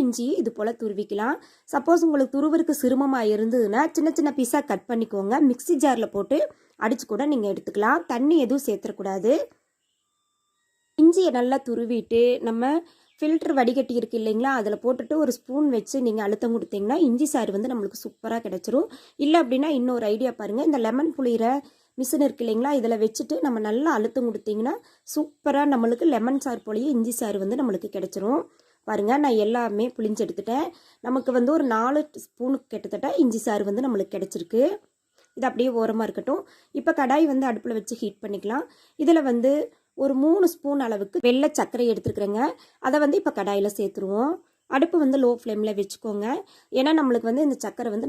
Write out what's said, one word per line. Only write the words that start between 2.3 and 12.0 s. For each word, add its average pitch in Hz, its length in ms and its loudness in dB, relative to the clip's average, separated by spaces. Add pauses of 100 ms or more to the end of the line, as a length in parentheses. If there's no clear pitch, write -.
துருவருக்கு 311 460 0
சிரமமா 262 400 2 (120)
இருந்ததுன்னா, 226 480 2 (140)
சின்ன 320 140 0 (100)
சின்ன 285 180 2
பீஸா 269 220 0 (100)
கட் 196 220 -6
பண்ணிக்கோங்க. 220 560 0
மிக்ஸி 269 260 -2 (100)
ஜார்ல 233 300 2
போட்டு 202 240 0 (460)
அடிச்சு 226 300 -2
கூட 277 100 -2 (100)
நீங்க 208 200 -2
எடுத்துக்கலாம். 214 460 0 (140)
தண்ணி 294 220 4 (100)
எதுவும் 269 220 0
சேர்த்துடக்கூடாது. 196 640 -2 (1700)
இஞ்சியை 339 340 6
நல்லா 254 200 2 (100)
துருவிட்டு, 233 520 0 (280)